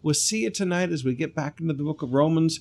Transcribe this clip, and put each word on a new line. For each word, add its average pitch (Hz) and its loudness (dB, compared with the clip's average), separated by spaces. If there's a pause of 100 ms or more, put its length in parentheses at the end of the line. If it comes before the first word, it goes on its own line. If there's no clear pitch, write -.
We'll 151 2
see 220 0
you 214 0
tonight 180 0
as 143 -4
we 131 2
get 151 -4
back 147 -6
into 160 -2
the 139 -4
book 151 -4
of 127 -4
Romans 160 4